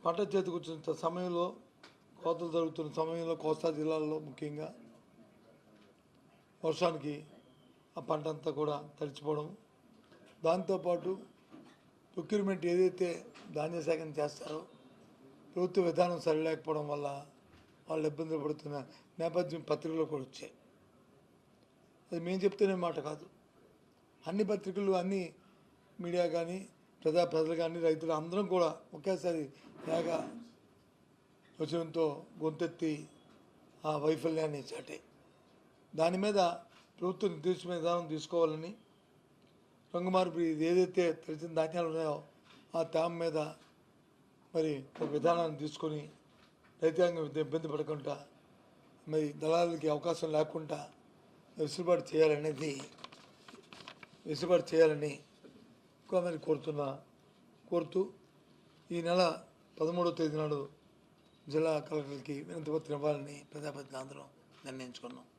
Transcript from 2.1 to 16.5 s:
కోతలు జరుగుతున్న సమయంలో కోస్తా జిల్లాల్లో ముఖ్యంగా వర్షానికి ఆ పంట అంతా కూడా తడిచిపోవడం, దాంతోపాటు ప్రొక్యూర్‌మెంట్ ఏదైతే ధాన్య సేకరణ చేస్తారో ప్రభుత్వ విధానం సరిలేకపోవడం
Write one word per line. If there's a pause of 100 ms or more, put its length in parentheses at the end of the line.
కోతలు
జరుగుతున్న (100)
సమయంలో
కోస్తా (100)
జిల్లాల్లో (120)
ముఖ్యంగా (2000)
వర్షానికి (840)
ఆ
పంట (100)
అంతా (100)
కూడా (220)
తడిచిపోవడం, (960)
దాంతోపాటు (1040)
ప్రొక్యూర్‌మెంట్
ఏదైతే (480)
ధాన్య
సేకరణ
చేస్తారో (920)
ప్రభుత్వ
విధానం
సరిలేకపోవడం